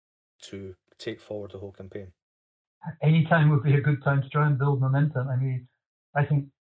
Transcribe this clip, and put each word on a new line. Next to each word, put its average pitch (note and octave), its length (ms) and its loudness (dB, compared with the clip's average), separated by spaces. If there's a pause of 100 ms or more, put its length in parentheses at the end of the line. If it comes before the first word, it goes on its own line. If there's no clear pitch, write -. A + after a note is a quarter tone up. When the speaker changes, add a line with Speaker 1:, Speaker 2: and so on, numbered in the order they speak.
(440)
Speaker 1:
to F#2+ 300 -14 (240)
take G#2+ 220 -10
forward G#2 320 -12
the F#2+ 60 -14
whole G2 140 -14
campaign? F#2+ 400 -16 (920)
Speaker 2:
Any D#3 240 4
time D3+ 240 4
would C3+ 120 4
be C#3 120 2
a C#3 60 4
good D3 220 0
time C#3 200 2
to - 80 -14
try D3+ 160 0
and C#3+ 120 2
build C#3 220 0
momentum. C3+ 480 0
I B2+ 80 -4
mean, C3 320 -4 (480)
I C#3+ 80 2
think C#3+ 220 0 (240)